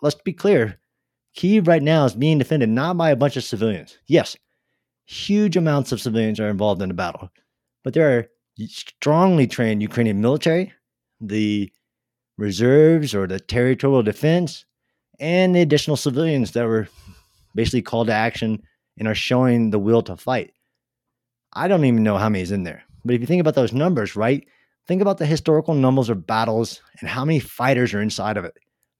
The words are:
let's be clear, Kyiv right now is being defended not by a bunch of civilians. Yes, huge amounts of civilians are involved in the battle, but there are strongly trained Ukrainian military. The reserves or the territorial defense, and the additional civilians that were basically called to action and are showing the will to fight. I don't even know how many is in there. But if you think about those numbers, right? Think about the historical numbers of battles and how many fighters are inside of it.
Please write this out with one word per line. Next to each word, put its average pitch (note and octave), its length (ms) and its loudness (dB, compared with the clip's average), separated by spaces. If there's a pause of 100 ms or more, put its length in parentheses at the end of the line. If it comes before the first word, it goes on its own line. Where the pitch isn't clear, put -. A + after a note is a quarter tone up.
let's D3 140 -2
be - 160 -8
clear, C3+ 460 0 (580)
Kyiv F#3+ 320 2
right E3 140 4
now D3+ 220 4
is A#2 100 0
being D3 240 2
defended C3 320 0
not D3+ 260 0
by E3 140 2
a C#3 60 4
bunch C#3 200 0
of B2 80 -6
civilians. G2+ 540 -6 (100)
Yes, C3+ 280 0 (680)
huge G3+ 520 -2
amounts D3+ 360 0
of A2+ 80 -4
civilians A2 400 -2
are G#2+ 80 -2
involved G2+ 340 0
in F#2 60 -4
the F#2 60 -8
battle, F2+ 360 -8 (540)
but C3 100 -6
there D3 240 4
are A2+ 80 -4 (400)
strongly E3 800 2
trained A2 360 -2
Ukrainian G#2+ 380 -2
military. D#3+ 520 0 (480)
The G#2 500 -2 (720)
reserves C3 760 4
or G2 120 -2
the F#2 120 -8
territorial B2+ 640 0
defense, D3+ 640 -2 (560)
and F3+ 340 2
the F3 60 6
additional D3+ 360 2
civilians C#3 560 -2
that A#2+ 140 -2
were A2 220 -2 (640)
basically A2 280 0
called A2+ 260 -2
to A2+ 60 0
action A2 480 -2 (360)
and A2 80 -6
are A2 80 -2
showing B2 560 0
the G#2 80 0
will A2 240 2
to F2+ 140 -12
fight. A#2+ 360 -6 (1000)
I E3+ 160 -4
don't F3+ 160 2
even A#2+ 180 4
know G#2+ 140 2
how G#2+ 120 0
many G2+ 140 -2
is F2 80 -6
in G2 140 -4
there. E2 180 -14 (220)
But A#2+ 100 0
if A#2 60 -2
you A#2+ 60 -6
think F3 140 0
about D#3 140 0
those A#2 180 0
numbers, C3+ 440 -2
right? A#2+ 300 0 (420)
Think F#3 140 -2
about G3 160 0
the D#3 80 -2
historical D#3 480 0
numbers C3 340 2
of G2 180 -4
battles A2+ 540 -2 (180)
and - 100 -12
how A#2+ 160 -6
many D#3 140 0
fighters B2 560 -2
are G#2 80 -2
inside G#2+ 340 -4
of F#2+ 80 -4
it. E2+ 100 -14 (460)